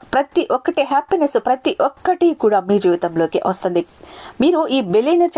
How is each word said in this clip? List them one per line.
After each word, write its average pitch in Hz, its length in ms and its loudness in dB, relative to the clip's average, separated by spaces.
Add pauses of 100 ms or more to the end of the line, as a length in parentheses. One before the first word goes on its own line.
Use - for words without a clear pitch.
(140)
ప్రతి 277 380 0
ఒక్కటి 294 320 -2
హ్యాపీనెస్, 294 600 -2
ప్రతి 254 360 -2
ఒక్కటి 339 520 0
కూడా 208 260 2
మీ 196 200 0
జీవితంలోకి 170 680 0
వస్తుంది. 175 400 -2 (560)
మీరు 320 260 2
ఈ 262 140 0
బిలియనర్ 277 560 0